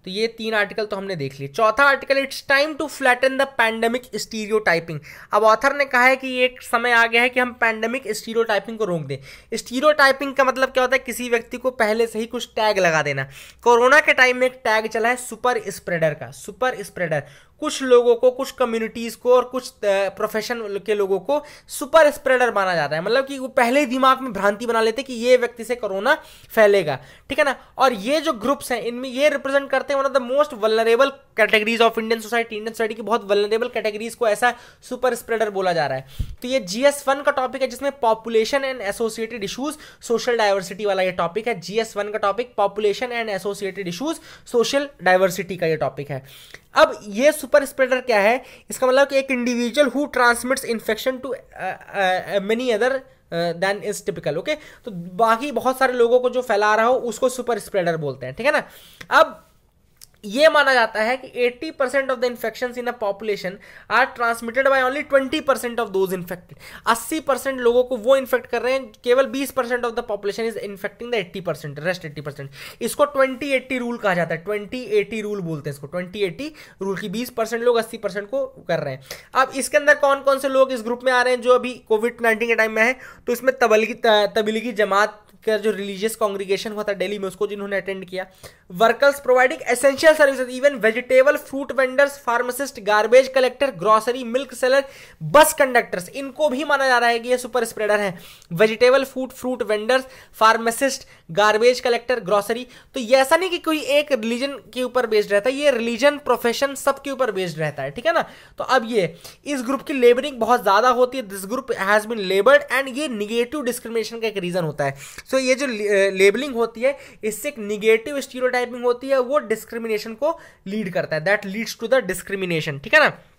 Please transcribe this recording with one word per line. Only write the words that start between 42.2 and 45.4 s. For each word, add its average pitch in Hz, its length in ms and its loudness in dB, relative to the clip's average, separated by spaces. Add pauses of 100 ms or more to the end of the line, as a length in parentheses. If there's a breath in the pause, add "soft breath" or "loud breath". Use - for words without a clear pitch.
population 202 500 0
and 220 300 -4
associated 190 540 -8
issues, 302 220 -4 (400 loud breath)
social 240 260 2 (260)
diversity 185 500 2